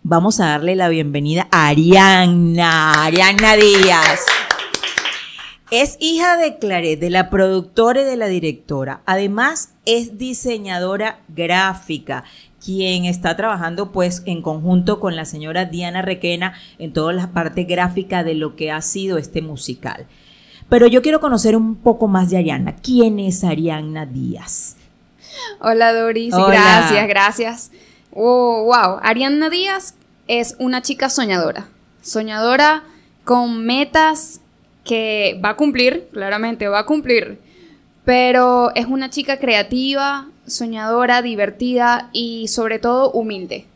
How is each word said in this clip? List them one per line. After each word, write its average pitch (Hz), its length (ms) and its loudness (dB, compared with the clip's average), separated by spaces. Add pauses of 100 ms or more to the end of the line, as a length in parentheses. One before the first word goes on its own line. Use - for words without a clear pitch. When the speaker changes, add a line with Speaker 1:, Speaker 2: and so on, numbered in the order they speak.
Speaker 1:
vamos 175 380 0
a 180 60 2
darle 151 280 -2
la 180 140 0
bienvenida 151 600 -2
a 160 180 4
Arianna, 170 1400 4
Arianna 196 520 4
Díaz. 190 640 6 (1500)
Es 262 300 0
hija 330 380 2
de 320 200 -2
Claret, 170 400 -2
de 175 120 -2
la 185 200 0
productora 196 720 2
y - 20 0
de 262 120 -4
la 220 100 -4
directora. 151 800 -6
Además, 202 680 -2 (140)
es 226 320 -2
diseñadora 208 1080 -6
gráfica, 165 960 -4 (380)
quien 185 440 -4
está 175 300 -4
trabajando, 190 540 -6
pues, 180 360 -4
en 170 160 -6
conjunto 175 580 0
con 180 160 -4
la 160 80 -8
señora 160 420 -6
Diana 175 360 -6
Requena 180 520 -4 (240)
en - 140 -12
toda 160 220 -2
la 180 180 -4
parte 170 320 -4
gráfica 180 580 -2
de 160 120 -2
lo 156 200 -4
que 156 160 -8
ha 156 120 -8
sido 190 360 -4
este 151 220 -6
musical. 135 680 -10 (600)
Pero 240 180 8
yo 240 160 6
quiero 311 180 2
conocer 233 360 2
un 220 200 0
poco 226 300 2
más 185 240 2
de 185 80 0
Arianna. 156 380 -2
¿Quién 233 420 2
es 190 240 -2
Arianna 156 640 -4
Díaz? - 680 -8 (840)
Speaker 2:
Hola, 226 340 4
Doris. 226 400 -2
Speaker 1:
Hola. 190 140 4
Speaker 2:
Gracias, 202 600 4
gracias. 220 600 -2 (440)
Oh, 233 500 2
wow. 220 380 2
Arianna 269 480 0
Díaz 370 440 -4 (340)
es 233 300 -2
una 254 240 -4
chica 269 280 -4
soñadora. 196 580 -2 (340)
Soñadora 240 840 0 (400)
con 240 400 0
metas 285 760 0 (440)
que 214 600 -2
va 208 60 0
a 220 60 -6
cumplir, 269 560 0
claramente 214 560 -6
va 202 120 0
a 208 60 -6
cumplir. 247 520 -2 (680)
Pero 247 680 2
es 233 120 -2
una 262 240 -6
chica 277 280 -6
creativa, 269 880 -2 (200)
soñadora, 240 720 0
divertida 240 960 -2
y 226 340 -8
sobre 226 300 -4
todo 247 340 2
humilde. 208 640 -6